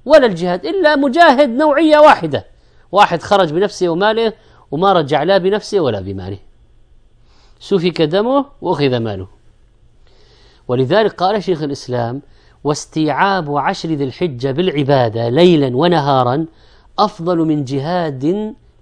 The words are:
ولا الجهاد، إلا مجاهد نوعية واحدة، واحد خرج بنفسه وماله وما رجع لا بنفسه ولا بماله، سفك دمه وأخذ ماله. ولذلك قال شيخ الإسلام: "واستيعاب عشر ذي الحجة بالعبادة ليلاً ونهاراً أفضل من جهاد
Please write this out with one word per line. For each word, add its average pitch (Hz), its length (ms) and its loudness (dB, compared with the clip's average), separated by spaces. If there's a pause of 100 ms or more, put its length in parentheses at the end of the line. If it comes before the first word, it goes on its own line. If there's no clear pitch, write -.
ولا 277 200 4
الجهاد، 180 400 -2
إلا 330 300 0
مجاهد 285 540 4
نوعية 302 480 2
واحدة، 185 480 4 (460)
واحد 175 300 2
خرج 185 320 0
بنفسه 185 360 -2
وماله 214 440 0 (380)
وما 185 220 2
رجع 147 300 0
لا 190 140 2
بنفسه 196 420 -2
ولا 117 220 -2
بماله، 95 380 -10 (1200)
سفك 175 420 -2
دمه 220 440 0 (160)
وأخذ 143 360 0
ماله. 104 300 -6 (1400)
ولذلك 131 460 0
قال 190 300 -2
شيخ 170 180 -2
الإسلام: 127 600 -6 (420)
"واستيعاب 151 920 -2
عشر 170 320 -4
ذي 147 140 -4
الحجة 135 480 -6
بالعبادة 131 800 0
ليلاً 143 480 4
ونهاراً 143 680 2 (540)
أفضل 180 380 -2
من 156 260 0
جهاد 156 920 -4 (260)